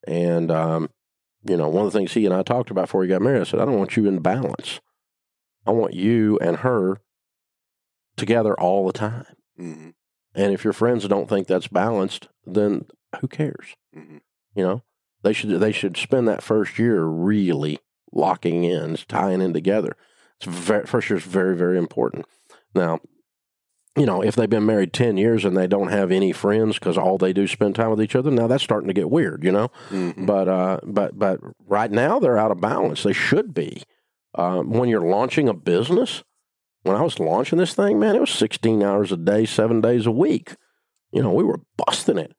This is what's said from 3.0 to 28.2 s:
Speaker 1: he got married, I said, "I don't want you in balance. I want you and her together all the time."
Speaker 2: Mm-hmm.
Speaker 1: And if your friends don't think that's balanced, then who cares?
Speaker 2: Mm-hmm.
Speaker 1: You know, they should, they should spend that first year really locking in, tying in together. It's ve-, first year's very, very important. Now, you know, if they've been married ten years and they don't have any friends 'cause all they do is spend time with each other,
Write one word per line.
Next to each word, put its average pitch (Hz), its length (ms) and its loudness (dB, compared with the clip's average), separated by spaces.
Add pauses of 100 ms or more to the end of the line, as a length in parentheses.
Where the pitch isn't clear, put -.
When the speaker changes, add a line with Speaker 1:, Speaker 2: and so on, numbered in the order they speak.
Speaker 1:
he 90 60 -2
got 92 140 0
married, 127 180 2
I 95 40 -2
said, - 160 -2
"I - 40 2
don't 127 140 0
want 98 180 -2
you 107 100 2
in 95 140 0
balance. 92 600 -4 (880)
I 95 60 0
want 113 220 0
you 107 460 2
and 85 180 0
her 101 420 0 (1160)
together 110 420 0
all 95 280 0
the 90 60 -2
time." 113 340 -6 (320)
Speaker 2:
Mm-hmm. 82 320 -16 (440)
Speaker 1:
And 101 180 0
if 95 120 -4
your 107 80 2
friends 113 360 0
don't 98 200 0
think 98 180 0
that's 92 220 -2
balanced, 98 600 -2 (180)
then 101 380 0 (360)
who 135 80 -4
cares? - 460 -8 (220)
Speaker 2:
Mm-hmm. 156 220 -20 (360)
Speaker 1:
You 101 80 -2
know, 95 200 0 (400)
they 107 100 2
should, 107 180 -4 (100)
they 107 120 2
should 95 240 -4
spend 123 320 0
that - 140 -2
first 107 360 -2
year 110 260 2
really 82 760 0 (340)
locking 87 520 -2
in, 80 320 -2 (120)
tying 92 320 -2
in 92 120 0
together. 92 440 -2 (440)
It's - 60 -14
ve-, 90 400 -2
first - 240 -2
year's 92 140 0
very, 92 320 0
very 90 220 2
important. 80 480 -4 (480)
Now, 85 260 0 (960)
you 147 80 4
know, 95 180 0
if 107 140 0
they've 110 140 2
been 107 160 2
married 101 260 2
ten 117 240 2
years 107 280 2
and 92 120 2
they 92 100 2
don't 98 220 0
have 98 240 0
any 95 200 2
friends 104 460 0
'cause 87 200 0
all 92 180 2
they 92 160 2
do 98 120 2
is 95 60 -2
spend 104 240 0
time 113 160 0
with 107 120 2
each 107 120 -2
other, 131 160 2